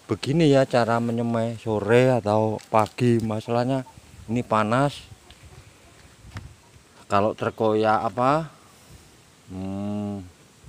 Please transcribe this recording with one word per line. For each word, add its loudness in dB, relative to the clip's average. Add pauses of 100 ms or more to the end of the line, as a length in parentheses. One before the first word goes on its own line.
begini 0
ya 6
cara 0
menyemai, -2
sore 2
atau 2 (160)
pagi. 2
Masalahnya -2 (460)
ini -2
panas. 0 (2000)
Kalau 0
terkoyak 0
apa, 0 (1040)
hmm, -8 (460)